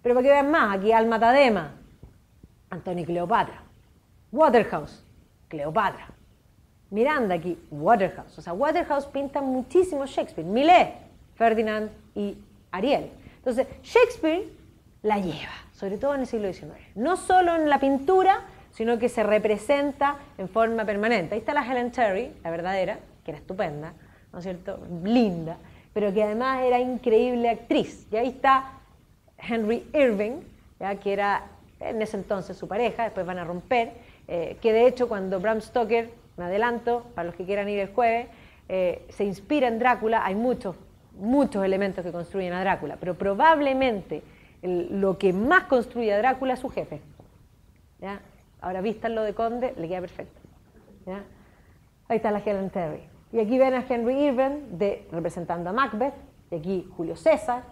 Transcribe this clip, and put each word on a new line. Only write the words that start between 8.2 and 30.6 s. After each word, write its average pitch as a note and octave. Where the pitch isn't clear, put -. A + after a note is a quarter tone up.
O D#3
sea, E3+
Waterhouse C#4+
pinta C#4
muchísimo C#4
Shakespeare, A3
Millet, C#4
Ferdinand G#3+
y G3+
Ariel. F#3+
Entonces, C4
Shakespeare G#4+
la G#3+
lleva, F3+
sobre G3
todo C#4
en C4+
el B3
siglo G#3+
diecinueve. D#3+
No D4
solo F4+
en D#4
la C#4+
pintura, F4+
sino A3+
que A#3
se A3+
representa C#4
en F#3+
forma A3+
permanente. G#3
Ahí A#3
está C#4+
la C#4
Helen A#3+
Terry, A#3
la E3+
verdadera, F3+
que -
era -
estupenda, E3+
¿no F3+
es E3
cierto? F#3
Linda, G3
pero G3+
que G#3+
además B3
era B3
increíble B3
actriz. -
Y G#3
ahí B3
está C4+
Henry A3+
Irving, A#3+